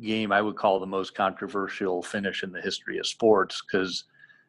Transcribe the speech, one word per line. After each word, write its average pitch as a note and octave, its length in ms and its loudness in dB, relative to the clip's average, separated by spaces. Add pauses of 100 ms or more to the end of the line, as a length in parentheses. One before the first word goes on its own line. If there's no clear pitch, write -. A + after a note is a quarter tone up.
game A2 280 0
I G2+ 120 6
would G#2 140 -2
call G2 220 4
the F#2+ 80 -6
most F#2+ 280 -4
controversial F#2+ 880 -2
finish G2 400 -4
in F#2 100 -8
the F2+ 80 -10
history - 380 -6
of - 80 -4
sports, G#2 560 2
'cause F#2 420 -2 (440)